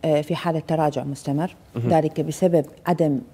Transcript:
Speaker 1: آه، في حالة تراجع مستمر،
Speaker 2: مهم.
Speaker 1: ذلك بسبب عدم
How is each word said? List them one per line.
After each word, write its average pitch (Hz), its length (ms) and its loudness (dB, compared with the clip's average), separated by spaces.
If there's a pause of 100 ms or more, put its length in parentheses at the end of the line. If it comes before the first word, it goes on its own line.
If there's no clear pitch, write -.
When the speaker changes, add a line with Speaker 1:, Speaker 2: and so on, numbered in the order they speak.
Speaker 1:
آه، 151 160 2
في 156 140 -4
حالة 165 240 -2
تراجع 151 440 0
مستمر، 143 520 -4 (200)
Speaker 2:
مهم. 117 140 -2
Speaker 1:
ذلك 156 320 2
بسبب 170 440 2 (220)
عدم 160 320 2 (140)